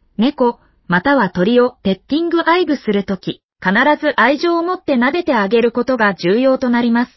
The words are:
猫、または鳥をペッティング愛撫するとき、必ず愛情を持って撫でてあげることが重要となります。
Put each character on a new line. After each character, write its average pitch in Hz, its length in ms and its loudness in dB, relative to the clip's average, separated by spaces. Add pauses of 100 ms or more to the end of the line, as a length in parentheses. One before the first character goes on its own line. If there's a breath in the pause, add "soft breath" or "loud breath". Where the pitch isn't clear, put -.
(180)
猫、 240 420 -2 (280)
ま 180 140 0
た 285 140 2
は 208 140 2
鳥 214 300 0
を 247 240 0
ペ 196 80 0
ッ 190 80 -2
テ - 160 -6
ィ 330 80 -2
ン 339 60 -4
グ 330 160 0
愛 349 180 2
撫 294 140 -2
す - 140 -4
る 202 120 -2
と 190 140 -6
き、 - 240 -10 (220)
必 185 100 0 (260)
ず 302 200 -2
愛 254 180 2
情 339 200 -2
を 339 60 -4
持 359 120 -4
っ 370 80 -12
て 285 120 -2
撫 247 160 0
で 349 120 -2
て 285 120 -2
あ 202 120 0
げ 233 140 0
る 233 100 0
こ 240 140 -4
と 262 120 -2
が 202 180 0
重 190 240 0
要 262 180 2
と 262 120 -4
な 240 120 0
り 240 100 0
ま 233 140 0
す。 - 120 -10